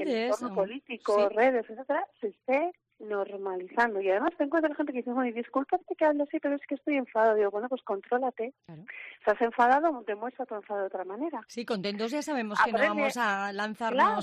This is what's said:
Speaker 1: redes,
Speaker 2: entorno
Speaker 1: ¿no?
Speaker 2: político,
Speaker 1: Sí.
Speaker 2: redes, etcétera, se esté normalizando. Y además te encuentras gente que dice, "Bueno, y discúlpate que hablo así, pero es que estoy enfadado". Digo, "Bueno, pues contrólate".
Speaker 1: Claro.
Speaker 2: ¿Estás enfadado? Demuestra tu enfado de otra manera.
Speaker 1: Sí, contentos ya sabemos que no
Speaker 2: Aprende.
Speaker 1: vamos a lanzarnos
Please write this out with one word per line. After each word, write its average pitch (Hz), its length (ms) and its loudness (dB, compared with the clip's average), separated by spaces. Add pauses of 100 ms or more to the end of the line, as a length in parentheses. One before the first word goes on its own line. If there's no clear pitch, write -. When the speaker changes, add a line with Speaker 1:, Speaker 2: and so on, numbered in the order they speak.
Speaker 1:
redes, 233 220 0
Speaker 2:
entorno 247 240 -2
Speaker 1:
¿no? 190 40 -8
Speaker 2:
político, 208 720 0
Speaker 1:
Sí. 202 60 -4
Speaker 2:
redes, 233 340 4
etcétera, 269 380 -4 (140)
se - 80 -2
esté 302 440 -2 (260)
normalizando. 196 1040 -2
Y 196 100 2
además 240 260 2
te 294 80 0
encuentras 302 320 0
gente 294 160 -2
que 254 60 -4
dice, 240 140 -4
"Bueno, 247 160 0
y 226 40 -4
discúlpate 277 640 -2
que 320 80 2
hablo 294 200 4
así, 311 160 -4
pero 285 140 0
es 285 140 -4
que 294 80 -6
estoy 294 200 -2
enfadado". 226 380 2
Digo, 208 160 4
"Bueno, 208 180 -4
pues 254 140 -4
contrólate". 240 720 -2 (140)
Speaker 1:
Claro. 165 180 -16 (340)
Speaker 2:
¿Estás - 220 0
enfadado? 247 640 4
Demuestra 226 400 -6
tu 226 80 -8
enfado 208 260 -6
de 190 60 0
otra 190 180 -6
manera. 240 440 -6
Speaker 1:
Sí, 233 160 -8
contentos 208 460 -4
ya 294 120 -2
sabemos 226 400 -2
que 220 100 2
no 226 60 2
Speaker 2:
Aprende. 294 240 2
Speaker 1:
vamos 262 140 0
a 202 360 0
lanzarnos 226 720 0